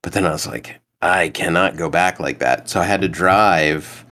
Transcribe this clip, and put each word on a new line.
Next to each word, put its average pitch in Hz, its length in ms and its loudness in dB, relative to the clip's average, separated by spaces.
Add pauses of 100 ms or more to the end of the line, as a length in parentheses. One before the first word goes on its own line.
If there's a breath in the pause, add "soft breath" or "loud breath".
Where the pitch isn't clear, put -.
But 87 120 -10
then 101 120 0
I 80 60 2
was 80 160 -6
like, - 320 -12 (220)
"I 87 280 2
cannot 90 460 0
go 80 140 -4
back 85 300 0
like 71 200 -6
that." 64 300 -2
So 95 100 -2
I 87 60 2
had 95 160 0
to 92 80 0
drive 85 960 2 (140)